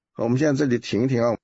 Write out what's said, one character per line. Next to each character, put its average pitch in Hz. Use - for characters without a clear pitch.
好， -
我 117
们 123
现 147
在 -
这 143
里 120
停 107
一 131
停 123
啊， 117